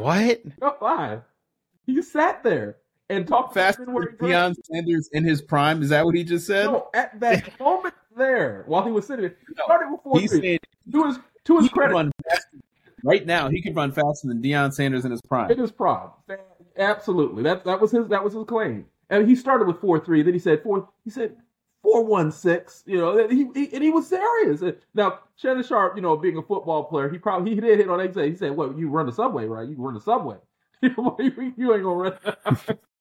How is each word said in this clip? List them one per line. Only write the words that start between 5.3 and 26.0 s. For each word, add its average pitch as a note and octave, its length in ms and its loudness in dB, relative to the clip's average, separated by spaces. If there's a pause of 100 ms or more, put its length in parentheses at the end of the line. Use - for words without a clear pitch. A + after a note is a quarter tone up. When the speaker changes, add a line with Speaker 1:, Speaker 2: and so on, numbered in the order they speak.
Speaker 3:
prime? D3+ 400 0
Is C#3 60 0
that D3+ 160 4
what E3+ 100 2
he F3 100 0
just E3+ 220 -4
said? G3+ 200 0
Speaker 2:
No, F#3 280 -2
at A#3 260 -4
that A3 400 0
Speaker 3:
<laughs> - 0 -
Speaker 2:
moment F4+ 340 -2 (220)
there, F#3+ 500 0
while F3+ 180 0
he A#3 80 -4
was G#3 140 -2
sitting B3+ 160 -8
there, F3 140 -6 (100)
he - 100 -20
Speaker 3:
No. D3+ 80 -4
Speaker 2:
started D#4+ 260 2
with - 120 -10
four C#4 160 -6
three. F#3 40 2
Speaker 3:
He G#3 60 -2
said F#3 320 0 (320)
Speaker 2:
To D4+ 140 4
his, B3+ 120 -4 (260)
to E4 120 6
his A#3 80 6
Speaker 3:
he B3+ 60 6
could - 80 -6
Speaker 2:
credit. C#4 160 2
Speaker 3:
run D3+ 180 0 (160)
faster. F3 300 -4 (460)
Right F#3 220 2
now, E3 220 0
he E3+ 140 -2
could F3 140 -6
run C#3+ 160 0
faster D3 360 -2
than A#2 140 -4
Deion C#3 300 2
Sanders C3+ 320 -2
in B2+ 60 -4
his A2+ 120 -6
prime. A#2+ 280 0
Speaker 2:
In A#3+ 80 0
his A#3+ 140 -2
prime. D3+ 360 -2 (680)
Absolutely. F3+ 680 0
That, F3+ 200 -2
that F#3 160 -2
was G#3+ 100 4
his, A#3 180 2
that G3+ 140 0
was G#3 120 -2
his A3 100 -8
claim. G#3 420 -4 (240)
And G#3 160 4
he B3 80 8
started B3+ 320 2
with E3+ 140 -2
four F3 180 2
three, D#3 240 2
then F3 120 2
he F3+ 40 -2
said F3 240 2
four, G3 260 -2 (160)
he A3+ 60 -14
said A3+ 260 -8 (460)
four A3+ 220 4
one F#3 260 2
six, - 560 -2
you G3 120 0
know, G3 300 4
he, C4 260 2
he, C#4 180 -4
and C4+ 100 -6
he D#4 80 4
was D#4+ 160 2
serious. F#4+ 560 0 (320)
Now, G3+ 260 0 (160)
Shannon C4 280 -2
Sharpe, F#3+ 320 0
you G3+ 60 -8